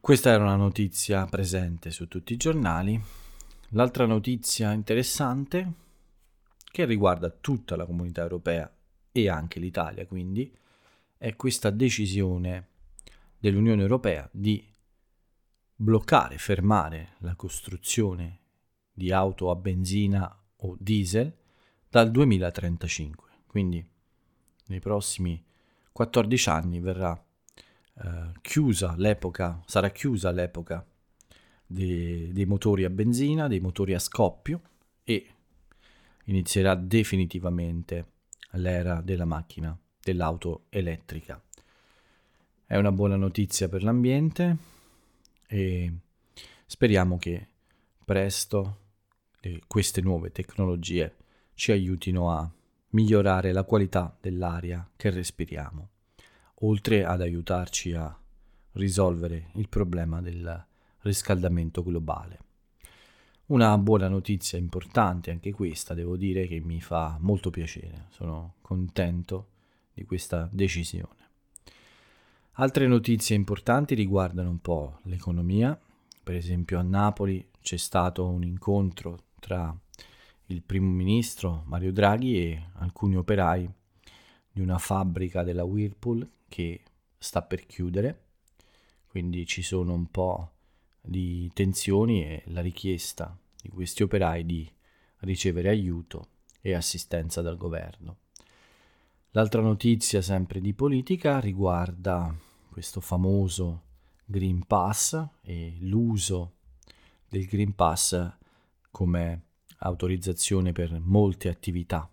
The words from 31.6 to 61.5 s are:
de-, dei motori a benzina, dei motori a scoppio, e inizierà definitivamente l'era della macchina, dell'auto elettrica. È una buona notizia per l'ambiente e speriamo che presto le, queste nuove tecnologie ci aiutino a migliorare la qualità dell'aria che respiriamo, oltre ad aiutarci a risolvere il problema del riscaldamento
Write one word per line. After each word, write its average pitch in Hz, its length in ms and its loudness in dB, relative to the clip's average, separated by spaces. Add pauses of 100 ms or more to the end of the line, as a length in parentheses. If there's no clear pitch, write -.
de-, 87 680 -4
dei 98 140 0
motori 98 380 2
a 90 60 0
benzina, 127 580 0
dei 98 120 0
motori 92 340 0
a 87 40 0
scoppio, 120 640 0 (420)
e 107 220 0 (1000)
inizierà 95 500 2
definitivamente 87 1400 -2 (400)
l'era 90 480 0
della 87 240 -2
macchina, 80 520 -6 (240)
dell'auto 85 680 -4
elettrica. 82 720 -8 (1200)
È 110 120 -2
una 101 160 4
buona 98 240 2
notizia 98 520 0
per 92 140 -4
l'ambiente 139 720 2 (920)
e 92 460 -2 (720)
speriamo 92 540 4
che 87 300 -6 (540)
presto 98 760 0 (640)
le, 87 260 -8
queste - 340 0
nuove 87 320 0
tecnologie 90 840 -2 (380)
ci - 180 0
aiutino 92 580 0
a 82 200 -2 (400)
migliorare 98 600 4
la 92 120 2
qualità 92 540 0
dell'aria 87 800 -6
che 104 140 0
respiriamo, 82 800 -8 (720)
oltre 107 440 2
ad 90 160 0
aiutarci 87 720 -2
a 80 240 -6 (560)
risolvere 87 840 0
il 104 140 -4
problema 87 540 -2
del 87 440 -10 (340)
riscaldamento 90 840 0